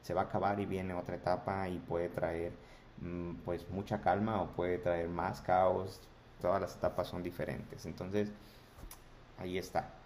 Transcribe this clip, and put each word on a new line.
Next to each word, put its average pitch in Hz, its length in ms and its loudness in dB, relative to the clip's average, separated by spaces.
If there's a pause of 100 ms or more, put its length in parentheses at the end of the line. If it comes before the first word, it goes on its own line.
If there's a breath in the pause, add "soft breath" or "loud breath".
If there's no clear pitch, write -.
se 87 60 -2
va 90 80 4
a - 20 4
acabar 98 380 2
y 98 40 0
viene 92 280 -2
otra 87 240 -4
etapa 92 500 0
y 90 120 -2
puede 85 280 0
traer, 85 460 -2 (480 loud breath)
mm, 87 420 -4
pues, 87 260 -4
mucha 98 300 -2
calma 101 420 4
o 80 60 0
puede 90 300 2
traer 85 320 2
más 87 320 -2
caos. 92 580 4 (400)
Todas 92 220 4
las - 160 -4
etapas 90 300 0
son 90 160 -4
diferentes. - 640 -4
Entonces, 98 460 0 (1040 loud breath)
ahí 92 200 -2
está. - 320 -2 (160)